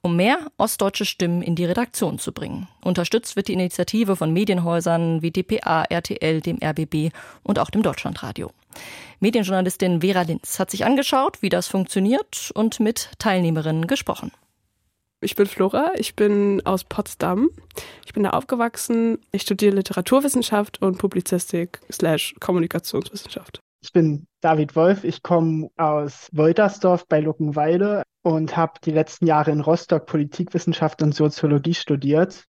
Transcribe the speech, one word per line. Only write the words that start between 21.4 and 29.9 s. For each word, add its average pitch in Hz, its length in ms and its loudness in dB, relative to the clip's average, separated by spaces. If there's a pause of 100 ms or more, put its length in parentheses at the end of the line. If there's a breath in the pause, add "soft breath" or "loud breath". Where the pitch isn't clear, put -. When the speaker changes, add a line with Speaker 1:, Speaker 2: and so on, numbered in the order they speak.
Speaker 2:
slash 160 480 0
Kommunikationswissenschaft. - 1200 -4 (220)
Speaker 3:
Ich - 120 -20
bin 156 320 2 (160)
David 156 340 2
Wolf, 185 280 4
ich - 180 -4
komme 165 560 0
aus 151 540 -2
Woltersdorf 175 760 4
bei 156 120 4
Luckenwalde 156 840 0 (200)
und 160 360 0
habe 165 160 0 (100)
die 165 60 0
letzten 156 360 0
Jahre 151 260 4
in 147 80 0
Rostock 156 440 2